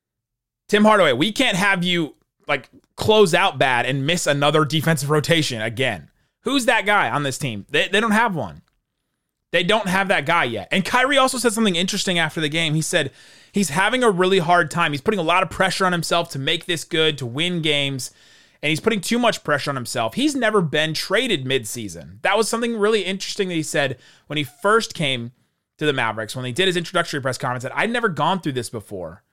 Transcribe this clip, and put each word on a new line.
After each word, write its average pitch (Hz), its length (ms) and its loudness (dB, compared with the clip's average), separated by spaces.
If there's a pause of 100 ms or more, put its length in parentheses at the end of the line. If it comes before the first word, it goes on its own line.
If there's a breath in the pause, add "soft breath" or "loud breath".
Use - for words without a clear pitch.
(680)
Tim 208 160 4
Hardaway, 202 280 6
we 160 200 2
can't 233 240 2
have 196 260 2
you, 175 320 0 (320)
like, 143 220 -4 (280)
close 208 380 4
out 175 240 2
bad 127 280 4
and 135 200 -2
miss 175 200 0
another 147 380 2
defensive 147 460 0
rotation 151 520 0
again. 110 480 -4 (300)
Who's 254 260 -2
that 226 200 2
guy 196 220 2
on 135 140 0
this 135 160 -4
team? 110 320 -6
They, 170 180 0
they 196 120 0
don't 226 100 0
have 214 240 2
one. 90 280 -8 (880)
They 180 120 0
don't 202 240 0
have 185 200 2
that 165 180 0
guy 165 180 2
yet. 110 260 -4
And 175 140 0
Kyrie 262 340 2
also 262 200 2
said 226 140 0
something 208 220 2
interesting 185 440 -2
after 165 220 -2
the 151 80 0
game. 160 260 -2
He 160 80 0
said - 280 0 (420 loud breath)
he's 196 180 0
having 214 340 2
a 226 60 6
really 185 280 2
hard 170 320 4
time. 165 220 0
He's 143 80 -4
putting 214 180 0
a 165 60 -2
lot 170 180 2
of 185 80 -2
pressure 190 340 0
on 185 80 2
himself 170 380 -2
to 147 80 -10
make 156 280 -2
this 170 180 -4
good, 156 340 0
to 135 80 -8
win 160 360 -4
games, 139 500 -2 (500 soft breath)
and 147 80 0
he's 156 100 0
putting 220 200 0
too 226 180 -2
much 233 240 0
pressure 143 280 -2
on 139 40 -6
himself. 120 400 -4
He's 277 220 -2
never 214 260 2
been 156 320 -2
traded 196 500 -2
midseason. 107 800 -6
That 190 140 2
was 220 120 0
something 233 300 -4
really 208 240 2
interesting 190 460 -6
that 175 60 -6
he 160 80 -2
said 139 360 -2 (300 soft breath)
when 147 80 -8
he 151 80 -2
first 214 500 -2
came 131 380 -4 (460)
to 156 80 -2
the 147 60 2
Mavericks, 113 440 -4
when 127 80 -8
he 127 80 -6
did 185 160 0
his 170 80 -2
introductory 170 440 -2
press 127 180 -4
conference, 123 260 -4
that, 131 120 -8
"I'd 185 140 0
never 233 180 0
gone 156 320 0
through 151 120 -4
this 120 180 -6
before, 92 640 -12